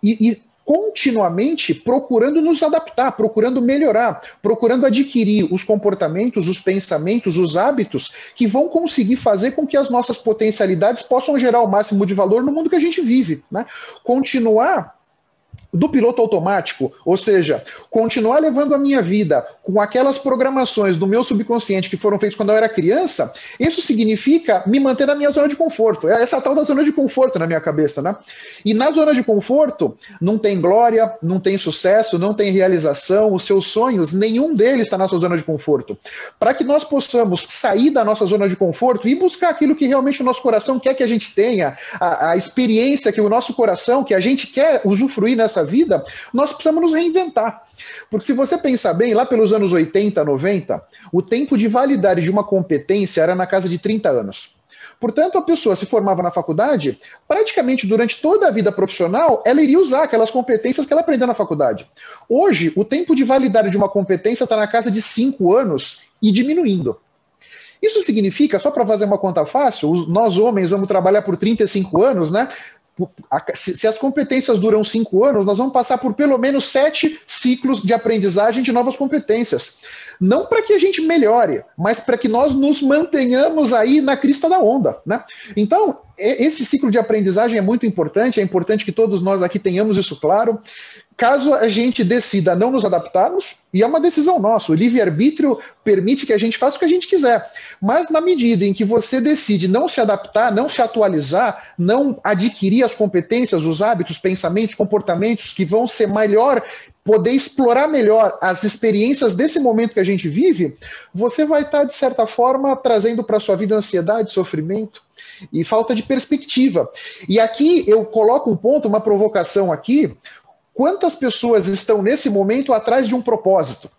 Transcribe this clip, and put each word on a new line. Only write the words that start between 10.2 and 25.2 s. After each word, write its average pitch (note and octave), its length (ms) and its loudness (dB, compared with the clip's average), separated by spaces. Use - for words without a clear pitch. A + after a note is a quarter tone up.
possam C4 360 0
gerar A#3+ 240 4
o G#3 80 0
máximo G3+ 340 0
de F#3 80 -2
valor G3+ 320 2
no C#4+ 80 0
mundo D#4+ 160 -2
que F#4 80 2
a D#4+ 40 4
gente E4 200 0
vive, A#3 500 0
né? G#3 140 -6
Continuar B3 920 0
do F#3+ 160 2
piloto A#3+ 340 2
automático, F3+ 680 -2
ou F3 120 2
seja, F3 460 0
continuar A3+ 480 2
levando D4 360 2
a C#4 40 2
minha C#4 240 2
vida E3+ 440 0
com G3 160 0
aquelas B3+ 400 0
programações B3+ 760 0
do E3+ 100 0
meu G#3+ 160 2
subconsciente G#3+ 680 -2
que G3 60 -6
foram G3+ 220 0
feitas G#3 160 -2
quando G#3 160 -4
eu G#3+ 60 4
era A3 140 2
criança, G3 600 0
isso E4 220 0
significa A3 840 2
me A#3+ 140 2
manter C4+ 260 0
na C#4+ 80 2
minha C#4+ 160 0